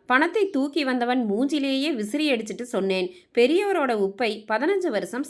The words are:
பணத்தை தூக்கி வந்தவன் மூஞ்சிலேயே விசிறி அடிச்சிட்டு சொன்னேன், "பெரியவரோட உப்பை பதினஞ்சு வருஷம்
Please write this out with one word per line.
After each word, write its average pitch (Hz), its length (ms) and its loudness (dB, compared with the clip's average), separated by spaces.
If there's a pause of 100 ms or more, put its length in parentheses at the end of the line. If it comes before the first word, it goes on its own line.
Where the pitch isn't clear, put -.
பணத்தை 339 440 2
தூக்கி 285 340 -2
வந்தவன் 247 480 0
மூஞ்சிலேயே 269 640 0
விசிறி 277 360 -2
அடிச்சிட்டு 220 300 -4
சொன்னேன், 190 500 -2 (220)
"பெரியவரோட 320 600 2
உப்பை 208 540 -2
பதினஞ்சு 349 400 0
வருஷம் 226 420 -4